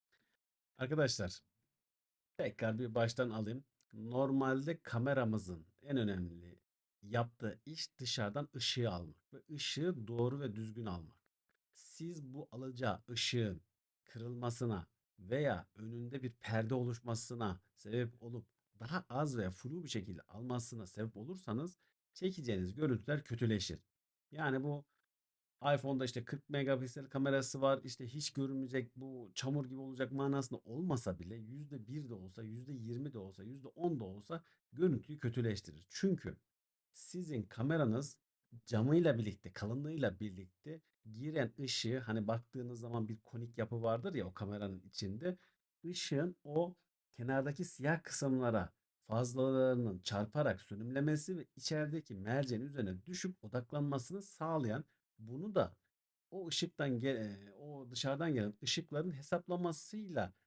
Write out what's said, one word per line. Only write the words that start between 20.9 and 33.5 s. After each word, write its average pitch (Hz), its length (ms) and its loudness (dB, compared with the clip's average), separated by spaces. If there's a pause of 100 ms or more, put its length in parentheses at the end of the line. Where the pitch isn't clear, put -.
olursanız 151 600 -4 (360)
çekeceğiniz 120 600 0
görüntüler 147 500 2
kötüleşir. 110 540 2 (520)
Yani 143 340 2
bu 147 200 -2 (880)
iPhone'da 135 300 2
işte 123 200 -2
kırk - 260 -6
megapiksel 135 560 2
kamerası 135 540 2
var, 135 240 6
işte 127 220 -8
hiç 147 240 -4
görünmeyecek, 131 640 -2
bu 127 380 -10
çamur 135 320 0
gibi 131 140 -8
olacak 131 320 -2
manasında 139 520 0
olmasa 117 540 0
bile 87 180 -10
yüzde 127 500 -10
bir 139 220 -6
de 117 60 -8
olsa, 92 280 -12
yüzde 120 300 -8
yirmi 123 400 -4
de 117 60 -8
olsa, 95 260 -10
yüzde 131 240 -12